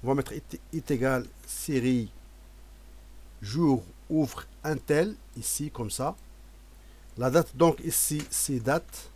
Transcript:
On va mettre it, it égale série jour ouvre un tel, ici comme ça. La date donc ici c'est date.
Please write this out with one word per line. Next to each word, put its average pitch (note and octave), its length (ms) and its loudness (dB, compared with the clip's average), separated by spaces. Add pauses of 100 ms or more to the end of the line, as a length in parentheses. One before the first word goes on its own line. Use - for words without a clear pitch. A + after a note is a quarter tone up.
On A2 40 -4
va C3 80 4
mettre C#3 180 -2
it, - 280 -10 (120)
it D#3+ 180 -6
égale C3 360 2 (200)
série B2+ 640 0 (1300)
jour B2+ 400 4 (260)
ouvre D#3 360 0 (180)
un D#3 140 -2
tel, D#3+ 400 2 (200)
ici C#3+ 340 -4
comme A2+ 200 -6
ça. C3+ 260 -4 (1000)
La B2 140 2
date D3+ 260 4
donc D#3+ 240 6
ici - 500 0
c'est C3 300 0
date. - 560 -2